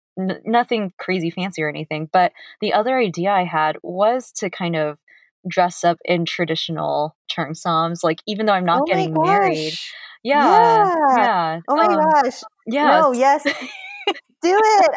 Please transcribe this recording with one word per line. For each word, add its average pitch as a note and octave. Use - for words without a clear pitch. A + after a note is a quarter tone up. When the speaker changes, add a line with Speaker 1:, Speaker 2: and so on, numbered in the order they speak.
Speaker 1:
n-, F#3+
nothing A3+
crazy F3+
fancy F3+
or D3+
anything. D#3
But F3+
the G#3+
other A3+
idea F#3+
I F#3
had D#3
was G#3+
to G3+
kind E3+
of D3+
dress F3
up E3+
in E3+
traditional D#3
cheongsams, E3
like, E3
even G#3+
though G#3
I'm F#3
not F3
Speaker 2:
Oh D4+
my F#4+
Speaker 1:
getting D#4+
married. E4
Speaker 2:
gosh. -
Speaker 1:
Yeah, G4+
Speaker 2:
Yeah. -
Speaker 1:
yeah, F#3
Speaker 2:
Oh C4
my E4
Speaker 1:
um, D#4
Speaker 2:
gosh. B3
Speaker 1:
yeah, C#4+
Speaker 2:
No, D4+
Speaker 1:
s- -
<laughs> A#3
Speaker 2:
yes. C#4
Do F#4+
it. G4+